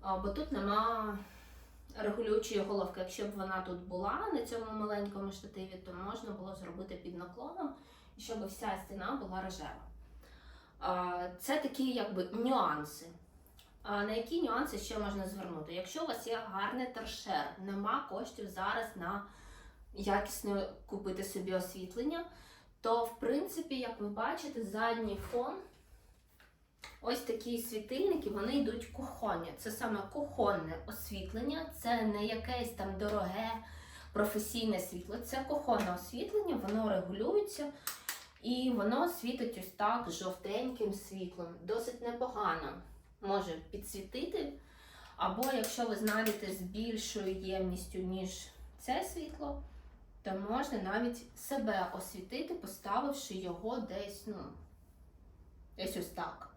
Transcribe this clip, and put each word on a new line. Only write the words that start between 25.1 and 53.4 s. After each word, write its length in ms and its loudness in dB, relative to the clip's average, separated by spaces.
фон, 380 0
ось 200 2
такі 380 0
світильники, 720 2
вони 220 2
йдуть 340 2
кухонні. 720 -2
Це 120 -4
саме 300 0
кухонне 720 2
освітлення, 800 -2
це 240 4
не 240 4
якесь 440 0
там 280 -2
дороге 520 2
професійне 680 4
світло, 380 -6
це 300 -2
кухонне 460 4
освітлення, 600 2
воно 320 2
регулюється 840 2
і 340 4
воно 320 6
світить 500 -2
ось 100 -8
так 420 4
жовтеньким 840 0
світлом. 600 -6
Досить 380 0
непогано 800 0
може 320 2
підсвітити, 840 -2
або 360 4
якщо 360 2
ви 80 2
знайдете 560 4
з 80 -4
більшою 800 -2
ємністю, 580 0
ніж 500 -2
це 260 2
світло, 580 -4
то 80 -4
можна 320 2
навіть 560 0
себе 560 2
освітити, 600 -4
поставивши 800 0
його 440 -2